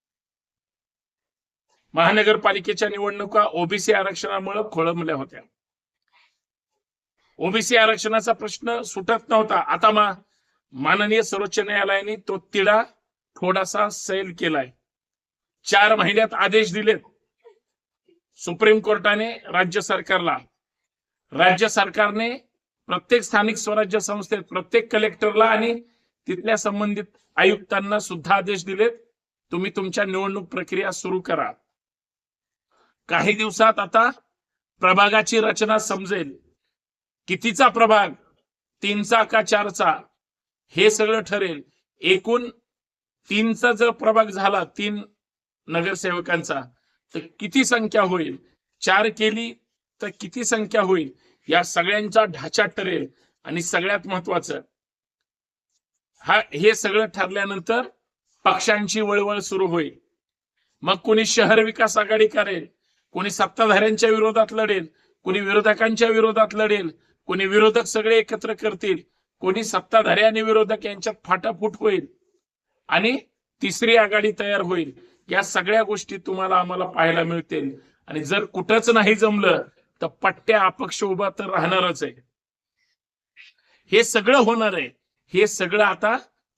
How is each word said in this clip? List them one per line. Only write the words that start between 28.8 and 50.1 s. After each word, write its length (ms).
तुम्ही 240
तुमच्या 280
निवडणूक 440
प्रक्रिया 420
सुरू 300
करा. 320
काही 240
दिवसात 460
आता 320
प्रभागाची 600
रचना 380
समजेल, 600
कितीचा 400
प्रभाग, 400
तीनचा 420
का 180
चारचा, 560
हे 220
सगळं 300
ठरेल. 420
एकूण 480
तीनचा 420
जर 180
प्रभाग 340
झाला, 400
तीन 360
नगरसेवकांचा, 920
तर 40
किती 240
संख्या 380
होईल, 340
चार 260
केली 360
तर 60